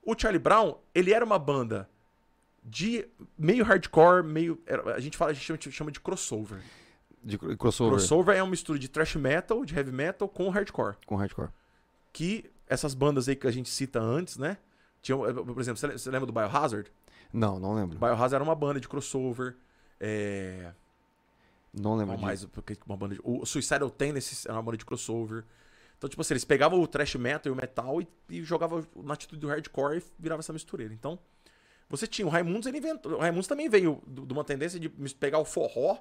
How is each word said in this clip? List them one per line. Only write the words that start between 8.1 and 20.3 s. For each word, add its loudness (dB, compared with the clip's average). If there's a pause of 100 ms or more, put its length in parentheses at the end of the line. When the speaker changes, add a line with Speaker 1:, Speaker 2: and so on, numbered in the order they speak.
Speaker 1:
é 4
uma 0
mistura -2
de -6
thrash -2
metal, 0
de -10
heavy -2
metal -2
com -2
hardcore. -2
Speaker 2:
Com -2
hardcore. -4 (640)
Speaker 1:
Que -4 (160)
essas -2
bandas 2
aí 0
que -4
a 4
gente -4
cita -4
antes, -2
né? -4 (460)
Tinha, -2 (120)
eh, 0
por -6
exemplo, -4
você -4
le-, -6
você -8
lembra -2
do -8
Biohazard? 0 (420)
Speaker 2:
Não, 0
não -2
lembro. -4
Speaker 1:
Biohazard 2
era 2
uma 2
banda -2
de -14
crossover. -4 (420)
É, -6 (1000)